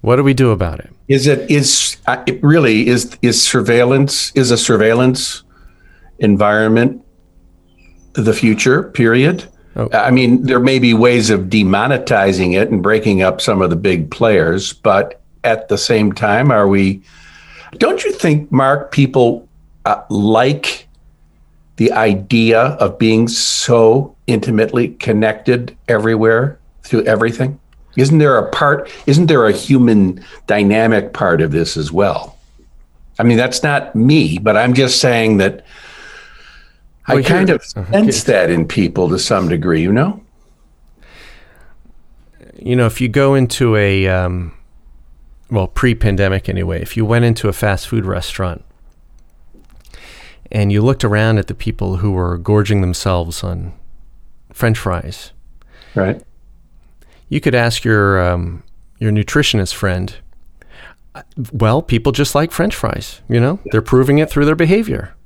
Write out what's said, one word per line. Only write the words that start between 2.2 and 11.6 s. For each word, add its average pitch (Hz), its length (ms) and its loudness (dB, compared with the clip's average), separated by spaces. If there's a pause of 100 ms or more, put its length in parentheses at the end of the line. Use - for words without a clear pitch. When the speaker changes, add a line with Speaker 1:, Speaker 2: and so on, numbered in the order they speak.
Speaker 2:
it 127 160 -4
really, 131 440 4
is, 123 340 -2
is 120 220 0
surveillance, 123 920 0
is 127 160 2
a 120 60 4
surveillance 117 880 0 (800)
environment 110 840 2 (1080)
the 110 180 0
future, 127 520 2
period? 131 600 0 (320)
Speaker 1:
Oh. 113 160 -6
Speaker 2:
I 110 180 2
mean, 127 340 2
there 127 160 0
may 131 180 2
be 120 160 4
ways 117 340 2
of 101 220 2
demonetizing 98 1080 0